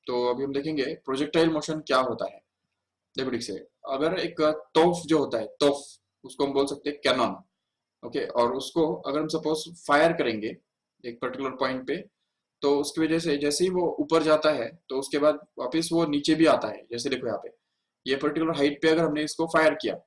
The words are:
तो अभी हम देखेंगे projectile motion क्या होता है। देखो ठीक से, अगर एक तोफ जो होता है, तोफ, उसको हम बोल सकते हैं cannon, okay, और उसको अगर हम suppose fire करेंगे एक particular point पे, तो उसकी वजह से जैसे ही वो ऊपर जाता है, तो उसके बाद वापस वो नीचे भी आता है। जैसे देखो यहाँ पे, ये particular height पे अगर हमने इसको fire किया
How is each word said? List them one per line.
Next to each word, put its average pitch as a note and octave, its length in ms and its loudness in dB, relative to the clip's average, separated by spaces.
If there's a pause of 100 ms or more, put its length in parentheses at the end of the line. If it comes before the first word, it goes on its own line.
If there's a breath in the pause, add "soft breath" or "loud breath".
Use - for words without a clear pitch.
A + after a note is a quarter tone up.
तो B2 200 0
अभी B2 180 0
हम C#3 80 -6
देखेंगे C#3+ 420 -4
projectile D3+ 560 0
motion D#3 300 -4
क्या C3 180 0
होता B2 260 -2
है। - 160 -12 (760)
देखो C3 140 -4
ठीक A#2 120 -4
से, - 240 -10 (220)
अगर D#3+ 300 -2
एक E3 220 -6 (340)
तोफ E3+ 320 4
जो D#3 120 4
होता A#2+ 200 0
है, A2 80 -4
तोफ, - 380 2 (400)
उसको C#3 220 -2
हम C#3 60 -4
बोल C#3 140 2
सकते C#3+ 240 -6
हैं D3 140 -12
cannon, B2 400 0 (640)
okay, A#2 200 -4
और A#2+ 280 2
उसको D3+ 400 0
अगर C#3 260 -4
हम D#3 80 -2
suppose D#3 600 -4
fire D#3 240 6
करेंगे A#2+ 440 -2 (480)
एक A#2+ 160 -12
particular C3 300 -6
point C3 360 -4
पे, F3 220 -6 (540)
तो C#3+ 180 4
उसकी C#3+ 200 -4
वजह D#3+ 180 2
से E3 180 0
जैसे D3 280 0
ही F#3+ 60 0
वो F3 300 0
ऊपर D#3 220 2
जाता D3+ 280 4
है, A#2+ 380 -4
तो C3 100 -4
उसके C#3 200 -4
बाद D3 280 2 (120)
वापस D#3+ 340 -2
वो E3 140 2
नीचे D3 280 2
भी D#3 120 4
आता B2 220 4
है। - 220 -12
जैसे A#2+ 180 -6
देखो B2 180 -4
यहाँ G#2 120 -4
पे, - 260 -16 (420)
ये C3+ 100 0
particular D#3+ 400 0
height D3 260 2
पे D#3+ 60 4
अगर D#3+ 160 4
हमने D3+ 180 -2
इसको D#3+ 240 -4
fire D#3 280 4
किया G2 220 -4 (100)